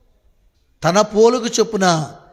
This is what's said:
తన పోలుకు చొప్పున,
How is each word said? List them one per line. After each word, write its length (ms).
తన 160
పోలుకు 460
చొప్పున, 640